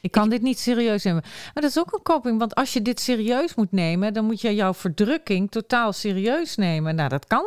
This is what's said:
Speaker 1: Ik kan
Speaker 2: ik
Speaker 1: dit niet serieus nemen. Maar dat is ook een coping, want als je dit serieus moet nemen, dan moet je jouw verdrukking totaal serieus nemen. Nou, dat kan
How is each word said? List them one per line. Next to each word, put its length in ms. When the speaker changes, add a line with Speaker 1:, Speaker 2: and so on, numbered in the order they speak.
Speaker 1:
Ik 100
kan 120
Speaker 2:
ik 60
Speaker 1:
dit 120
niet 180
serieus 440
nemen. 200
Maar 400
dat 80
is 80
ook 140
een 100
coping, 360
want 160
als 180
je 80
dit 180
serieus 560
moet 160
nemen, 420
dan 120
moet 160
je 140
jouw 180
verdrukking 800
totaal 420
serieus 640
nemen. 400
Nou, 140
dat 180
kan 200